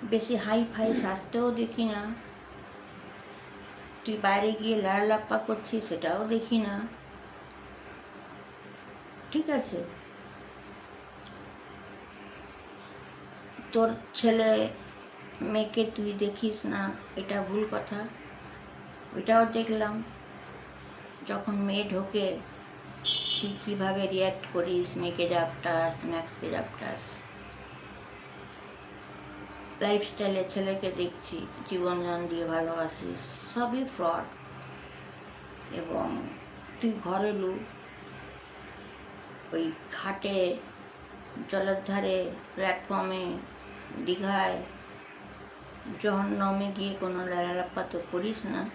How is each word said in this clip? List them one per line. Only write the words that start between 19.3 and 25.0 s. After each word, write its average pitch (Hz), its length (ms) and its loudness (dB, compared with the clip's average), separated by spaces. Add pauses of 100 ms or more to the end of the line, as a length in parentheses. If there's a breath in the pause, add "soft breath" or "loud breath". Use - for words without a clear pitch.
দেখলাম, 220 560 2 (1300)
যখন 202 260 0
মেয়ে 202 360 4
ঢোকে 190 480 2 (1000)
তুই 202 240 0
কীভাবে 190 420 4
রিয়্যাক্ট 190 460 4
করিস, 175 440 4
মেয়েকে 175 320 2